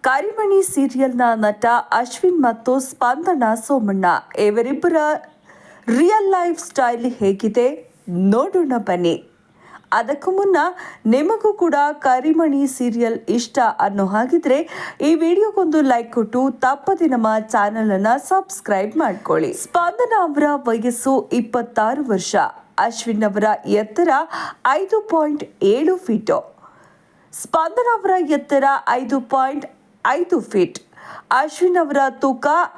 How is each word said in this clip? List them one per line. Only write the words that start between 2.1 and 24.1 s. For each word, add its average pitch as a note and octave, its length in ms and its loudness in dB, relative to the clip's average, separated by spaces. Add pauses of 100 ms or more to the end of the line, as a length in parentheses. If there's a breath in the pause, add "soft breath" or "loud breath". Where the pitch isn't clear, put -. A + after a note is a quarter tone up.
ಮತ್ತು A#3 260 -2 (200)
ಸ್ಪಂದನ C#4 520 0 (220)
ಸೋಮಣ್ಣ G3+ 400 0 (400)
ಇವರಿಬ್ಬರ B3+ 520 0 (1000 loud breath)
ರಿಯಲ್ G4 380 4
ಲೈಫ್ F4 220 0 (100)
ಸ್ಟೈಲ್ A#3+ 360 -2 (140)
ಹೇಗಿದೆ G#3+ 480 2 (680)
ನೋಡೋಣ D#4 400 2 (140)
ಬನ್ನಿ. F3 260 0 (880 loud breath)
ಅದಕ್ಕೂ C#4 380 -4
ಮುನ್ನ G4 200 2 (560 loud breath)
ನಿಮಗೂ G#4 360 2 (120)
ಕೂಡ E4 140 2 (300)
ಕರಿಮಣಿ C#4 560 2 (160)
ಸೀರಿಯಲ್ A#3 420 0 (180)
ಇಷ್ಟ A#3+ 220 -2 (260)
ಅನ್ನೋ G3+ 280 0
ಹಾಗಿದ್ರೆ C4 440 2 (520 loud breath)
ಈ - 20 4 (120)
ವಿಡಿಯೋಗೊಂದು F4+ 580 2 (100)
ಲೈಕ್ A#3 240 0
ಕೊಟ್ಟು A#3 260 0 (240)
ತಪ್ಪದೆ D4 480 0
ನಮ್ಮ A3 140 0 (260)
ಚಾನೆಲ್ G#3+ 440 0
ಅನ್ನ G#3+ 160 2 (160)
ಸಬ್ಸ್ಕ್ರೈಬ್ A3 720 -2
ಮಾಡ್ಕೊಳ್ಳಿ. F3+ 480 -2 (140)
ಸ್ಪಂದನ G#4+ 480 0 (120)
ಅವರ D4 240 0 (200)
ವಯಸ್ಸು A#3+ 440 -2 (280)
ಇಪ್ಪತ್ತಾರು A#3 640 -2 (100)
ವರ್ಷ. F#3 220 -4 (520)
ಅಶ್ವಿನ್ A3+ 420 -4
ಅವರ G3+ 140 -2 (380)
ಎತ್ತರ E4 280 0 (720 loud breath)